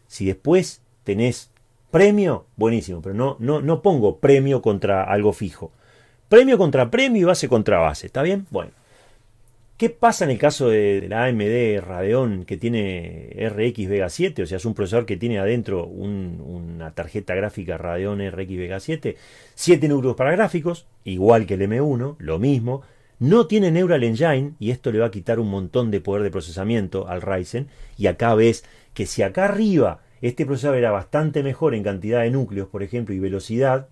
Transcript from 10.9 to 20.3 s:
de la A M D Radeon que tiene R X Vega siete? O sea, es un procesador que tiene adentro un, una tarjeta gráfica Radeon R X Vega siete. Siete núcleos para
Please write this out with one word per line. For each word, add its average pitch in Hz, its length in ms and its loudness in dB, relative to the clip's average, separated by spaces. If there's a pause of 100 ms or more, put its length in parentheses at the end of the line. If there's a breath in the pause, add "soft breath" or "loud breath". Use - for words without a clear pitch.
de 92 80 -8
la 110 140 -2
A 127 80 0
M 107 180 0
D 113 320 0
Radeon 95 640 -2
que 92 140 -8
tiene 92 760 -6
R 107 340 -4
X 107 200 -6
Vega 95 220 0
siete? 165 320 -4
O 85 40 -6
sea, 90 120 -6
es 117 80 -8
un 110 80 -2
procesador 107 320 -2
que 104 100 -6
tiene 110 220 -4
adentro 98 480 -2
un, 92 600 -10
una 85 440 -12
tarjeta 90 440 -8
gráfica 95 440 -6
Radeon 92 420 -6
R 95 220 -8
X 92 160 -10
Vega 92 200 -8
siete. 156 380 -8 (380 soft breath)
Siete 156 340 4
núcleos 131 280 0
para 135 160 2